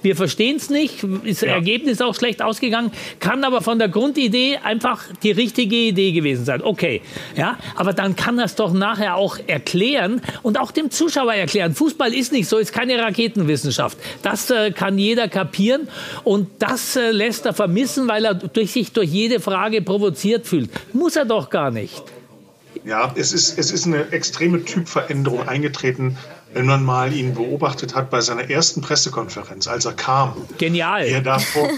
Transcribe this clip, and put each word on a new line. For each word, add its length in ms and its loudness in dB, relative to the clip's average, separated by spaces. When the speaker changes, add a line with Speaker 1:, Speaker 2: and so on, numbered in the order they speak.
Speaker 1:
Wir 120 4
verstehen's 540 0
nicht, 340 0
ist 160 -2
das 80 2
Speaker 2:
Ja. 60 2
Speaker 1:
Ergebnis 460 0
auch 140 0
schlecht 260 -2
ausgegangen, 500 0
kann 240 0
aber 180 2
von 160 0
der 120 4
Grundidee 760 2
einfach 380 -2
die 80 4
richtige 440 2
Idee 360 2
gewesen 340 0
sein. 160 -2
Okay, 400 0
ja, 220 0
aber 180 0
dann 220 0
kann 220 0
er's 180 0
doch 160 2
nachher 440 0
auch 320 0
erklären 760 0
und 160 2
auch 120 -4
dem 200 -2
Zuschauer 420 2
erklären. 400 0
Fußball 400 2
ist 180 -2
nicht 160 2
so, 120 4
ist 120 0
keine 280 0
Raketenwissenschaft. 1000 0
Das, 300 -2
äh, 200 4
kann 280 0
jeder 280 4
kapieren 600 0
und 260 2
das, 360 -2
äh, 160 2
lässt 360 0
er 60 0
vermissen, 540 2
weil 180 2
er 100 2
durch, 360 0
sich 200 0
durch 180 2
jede 300 2
Frage 420 0
provoziert 640 0
fühlt. 240 0
Muss 220 2
er 100 4
doch 240 0
gar 220 0
nicht. 320 -8
Speaker 2:
Ja, 300 -2
es 180 -2
ist, 240 0
es 140 0
ist 160 -2
eine 240 0
extreme 540 0
Typveränderung 840 -2
eingetreten, 680 -2
wenn 140 0
man 160 4
mal 280 2
ihn 220 -2
beobachtet 640 -2
hat 160 -2
bei 100 2
seiner 300 -4
ersten 300 0
Pressekonferenz, 840 -4
als 180 -4
er 80 -4
kam. 420 0
Speaker 1:
Genial. 480 0
Speaker 2:
Wie 40 2
er 100 0
da 180 2
vor 380 0